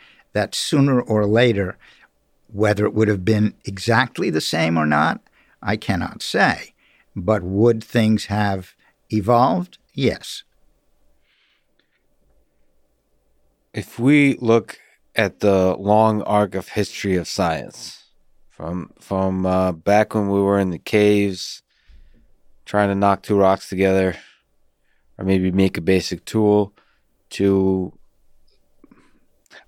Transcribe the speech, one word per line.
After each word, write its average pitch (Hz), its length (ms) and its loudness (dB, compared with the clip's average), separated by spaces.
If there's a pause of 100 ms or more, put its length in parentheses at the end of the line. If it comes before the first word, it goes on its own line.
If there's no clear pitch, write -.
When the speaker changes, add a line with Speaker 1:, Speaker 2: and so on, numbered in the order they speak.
(320)
Speaker 1:
that 104 200 -2
sooner 139 480 0
or 107 260 0
later, 104 520 2 (760)
whether 104 340 0
it - 60 -2
would 110 140 2
have 98 180 -2
been 104 300 0 (100)
exactly 117 680 -2
the 156 100 -2
same 165 360 -2
or 156 80 0
not, 151 360 0 (420)
I 110 140 -4
cannot 87 460 -6
say. - 520 -2 (400)
But 95 300 -2
would 110 400 2
things 110 420 0
have 101 480 -4 (380)
evolved? 123 640 0 (140)
Yes. - 500 -6 (3250)
Speaker 2:
If - 260 -10
we 143 420 4
look 113 380 0 (380)
at 101 240 -2
the 95 380 2
long 107 440 2
arc 104 320 0
of 92 160 -10
history 101 460 -2
of 85 120 -4
science, - 760 -6 (460)
from, 85 500 -10
from, 95 460 -2
uh, 92 260 0
back 104 420 0
when 104 140 -2
we 98 120 0
were 98 200 2
in 95 100 0
the 82 80 -6
caves, 104 840 0 (1000)
trying 104 240 0
to 98 60 0
knock 98 280 2
two 104 140 -2
rocks 95 320 2
together, 95 480 0 (1000)
or 95 60 -8
maybe 95 260 2
make 95 260 0
a 90 60 -8
basic 90 420 -2
tool, 104 480 0 (580)
to 95 600 0 (1800)